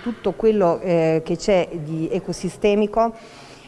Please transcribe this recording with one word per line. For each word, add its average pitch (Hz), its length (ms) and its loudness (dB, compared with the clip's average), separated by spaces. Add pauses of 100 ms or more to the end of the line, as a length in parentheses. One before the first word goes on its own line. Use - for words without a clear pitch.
tutto 220 300 -4
quello, 196 480 2
eh, 160 440 2
che 170 120 -4
c'è 185 320 2 (160)
di 160 260 -4
ecosistemico, 208 1040 0 (540)